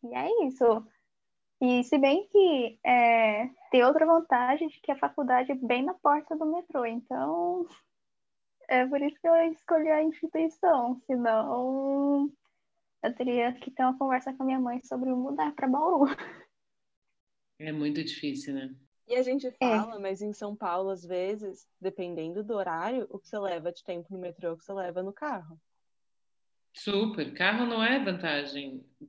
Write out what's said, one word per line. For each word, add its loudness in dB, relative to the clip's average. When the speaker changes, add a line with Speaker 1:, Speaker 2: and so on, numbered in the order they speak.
Speaker 1:
e -12
é 0
isso. 2
E 4
se 2
bem 4
que, 4
é, 4
tem 8
outra 6
vantagem 4
de -10
que -4
a -2
faculdade 0
é -2
bem 0
na -2
porta 0
do -4
metrô, -2
então -4
é 4
por -2
isso -2
que 0
eu 8
escolhi 0
a 4
instituição, 0
senão 0
eu -2
teria 0
que -12
ter -2
uma 2
conversa -2
com -8
a -2
minha 0
mãe -4
sobre -4
mudar -2
pra -2
Bauru. 4
Speaker 2:
É -10
muito -4
difícil, -8
né? -8
Speaker 3:
E -4
a 2
gente -2
Speaker 1:
É. -8
Speaker 3:
fala, 0
mas -6
em -8
São -10
Paulo, -4
às -8
vezes, -8
dependendo -8
do -6
horário, -4
o -16
que -20
você -8
leva -4
de -14
tempo -10
no -10
metrô, -8
o -8
que -20
você -12
leva -6
no -8
carro. -10
Speaker 2:
Super. -4
Carro 0
não -2
é 0
vantagem -6